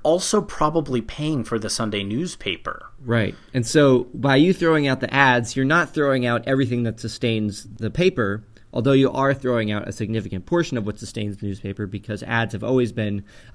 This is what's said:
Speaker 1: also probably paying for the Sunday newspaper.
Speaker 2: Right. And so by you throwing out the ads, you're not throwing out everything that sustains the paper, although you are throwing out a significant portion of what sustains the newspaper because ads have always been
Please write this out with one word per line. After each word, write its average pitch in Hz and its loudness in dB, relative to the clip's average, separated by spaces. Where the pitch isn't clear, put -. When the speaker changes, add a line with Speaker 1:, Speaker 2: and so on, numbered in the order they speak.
Speaker 1:
also 180 2
probably 151 0
paying 147 -4
for 117 -4
the 104 -6
Sunday 104 -2
newspaper. 104 -6
Speaker 2:
Right. 113 0
And 123 0
so 135 6
by 135 2
you 170 6
throwing 160 2
out 131 0
the - -4
ads, 127 4
you're 135 2
not 156 2
throwing 135 0
out 120 0
everything 123 0
that 113 -4
sustains 110 -2
the 110 -4
paper, 113 0
although 123 2
you 135 6
are 135 2
throwing 120 -2
out 104 -4
a 98 -8
significant 104 -6
portion 170 0
of 101 -4
what 104 -6
sustains 104 -8
the 104 -8
newspaper 98 -6
because 104 -8
ads 117 -2
have 101 -8
always 120 2
been 104 -4